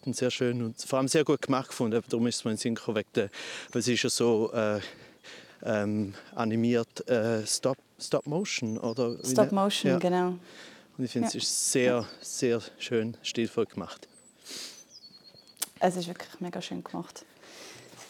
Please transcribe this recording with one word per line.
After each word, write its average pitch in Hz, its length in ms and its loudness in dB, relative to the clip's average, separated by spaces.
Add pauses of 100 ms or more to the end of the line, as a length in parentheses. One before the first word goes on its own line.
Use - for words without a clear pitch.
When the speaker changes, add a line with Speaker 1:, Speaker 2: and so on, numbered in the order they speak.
Speaker 1:
und 123 100 -2
sehr 127 140 0
schön 120 320 0
und 113 180 -6
vor - 200 0
allem 135 80 2
sehr 156 160 4
gut 143 180 2
gemacht 131 280 0
gefunden. 117 280 0
Eben 113 100 -2
darum 120 200 2
ist 113 80 0
es - 100 -4
mir 113 60 0
in 107 60 -2
den - 40 -6
Sinn 117 140 0
gekommen, 107 220 2
wegen 104 180 0
der, 101 140 4 (420)
weil 123 80 0
es 117 80 2
ist 120 160 4
ja 123 80 2
so, 113 420 4
äh, 107 260 2 (840)
ähm, 107 480 0 (220)
animiert, 117 760 0
äh, 113 380 2
Stop, - 300 0 (220)
Stop - 280 -2
Motion, 147 500 -2
oder 120 460 -2
wie 127 80 -2
Speaker 2:
Stop - 200 4
Speaker 1:
ne-, 196 100 0
Speaker 2:
Motion, 196 320 2
Speaker 1:
ja. 180 40 4
Speaker 2:
genau. 180 380 2 (640)
Speaker 1:
Und 131 80 -2
ich 113 60 -4
finde, 117 180 0
Speaker 2:
Ja. - 0 -
Speaker 1:
es - 60 -6
ist - 360 -2
sehr, 123 220 4
Speaker 2:
Ja. 117 120 0 (160)
Speaker 1:
sehr 117 400 0 (160)
schön, 117 460 -2
stilvoll 113 420 -2
gemacht. - 420 -10 (1700)
Speaker 2:
Es 185 160 4
ist 175 120 -4
wirklich - 220 -10 (100)
mega 180 220 -6
schön 175 220 -8
gemacht. - 420 -10 (840)